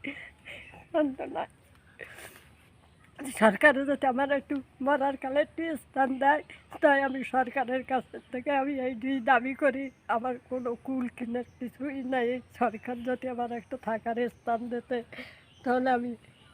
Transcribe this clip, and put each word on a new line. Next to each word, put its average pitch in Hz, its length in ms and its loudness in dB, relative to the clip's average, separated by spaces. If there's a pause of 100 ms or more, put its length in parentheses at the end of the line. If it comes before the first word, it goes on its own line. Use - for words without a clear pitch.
(920)
শান্ত 294 300 0 (160)
নাই। 160 120 -4 (1900)
সরকারও 240 500 8
যাতে 277 220 0
আমার 269 160 2 (120)
একটু - 160 -6 (300)
মরার 277 360 2
কালে 269 240 0
একটু - 160 -8 (200)
স্থান 262 280 0 (120)
দেয়, 285 200 4 (380)
তাই 285 180 8 (100)
আমি 262 120 -4 (140)
সরকারের 254 560 0
কাছ 262 140 0 (280)
থেকে 247 180 -4 (100)
আমি 285 140 0 (120)
এই 262 160 -2
দুই 269 140 0 (140)
দাবি 254 320 4
করি। 269 220 2 (320)
আমার 247 180 -2 (160)
কোনো 254 200 -4 (160)
কুল 262 180 -2 (120)
কিনার 240 320 -6 (100)
কিছুই 269 400 -8 (140)
নাই, 247 160 2 (300)
সরকার 240 380 -2 (120)
যদি 254 260 -4
আমার 240 160 -4 (100)
একটা - 160 -12 (120)
থাকার 226 300 -4 (160)
স্থান 233 260 -2 (120)
দিতে, 240 260 -4 (640)
তাহলে 254 340 2
আমি 240 140 -2 (440)